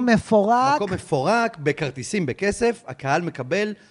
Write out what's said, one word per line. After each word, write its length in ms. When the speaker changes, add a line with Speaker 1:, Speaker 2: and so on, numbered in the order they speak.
Speaker 1:
ותיקים. 120
Speaker 2:
מפורק. 600
Speaker 1:
מקום 180
מפורק, 640
בכרטיסים, 680
בכסף, 600
הקהל 340
מקבל, 520